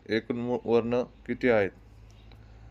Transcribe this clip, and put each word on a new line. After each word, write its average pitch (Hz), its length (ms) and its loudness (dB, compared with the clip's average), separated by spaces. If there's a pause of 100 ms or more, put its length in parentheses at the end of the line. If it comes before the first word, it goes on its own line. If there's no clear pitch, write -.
एकूण 113 280 -2
मूळ 120 280 -4
वर्ण 117 380 0
किती - 460 -4
आहेत? 104 220 2 (1000)